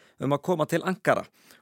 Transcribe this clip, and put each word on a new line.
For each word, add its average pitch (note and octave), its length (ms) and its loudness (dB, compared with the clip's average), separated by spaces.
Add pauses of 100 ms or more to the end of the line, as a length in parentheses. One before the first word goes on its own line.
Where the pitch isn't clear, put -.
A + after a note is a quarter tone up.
(200)
um C#3 160 0
að - 80 -6
koma D#3 240 0
til E3 160 -2
Ankara - 400 0 (380)